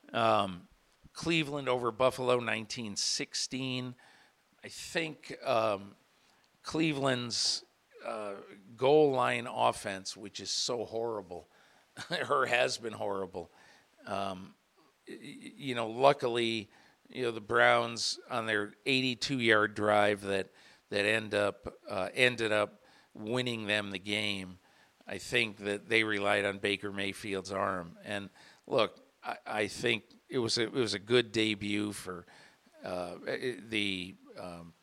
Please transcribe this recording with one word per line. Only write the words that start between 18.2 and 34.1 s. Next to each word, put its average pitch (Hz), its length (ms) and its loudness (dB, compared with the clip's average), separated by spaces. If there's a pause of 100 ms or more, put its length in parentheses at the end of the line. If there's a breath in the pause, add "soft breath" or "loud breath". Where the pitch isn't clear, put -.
on 117 140 -2
their 104 260 0 (140)
eighty-two 131 540 0
yard 107 360 4
drive 104 460 4
that, 98 280 -2 (420 loud breath)
that 101 140 0
end 107 300 0
up, 101 380 0 (160)
uh, 98 260 -2
ended 113 380 2
up 107 260 0 (340 soft breath)
winning 117 540 -4
them 104 240 0
the 98 80 -6
game, 98 600 -4 (460 soft breath)
I 98 120 -8
think 110 400 -2
that 101 320 -4
they 113 160 4
relied 101 400 2
on 98 140 -2
Baker 101 340 -2
Mayfield's 98 580 -4
arm. 95 540 -4
And 101 240 -6 (360 loud breath)
look, 107 320 2 (240)
I, 120 140 -6 (100)
I 107 220 0
think 113 380 -2 (240)
it 135 100 -2
was 113 180 0
a, 120 60 2
it - 80 -2
was 113 220 0
a 101 60 -4
good 113 340 2
debut 104 580 0
for, 90 340 -10 (600 loud breath)
uh, 90 300 -6 (540)
the 95 460 -2 (240)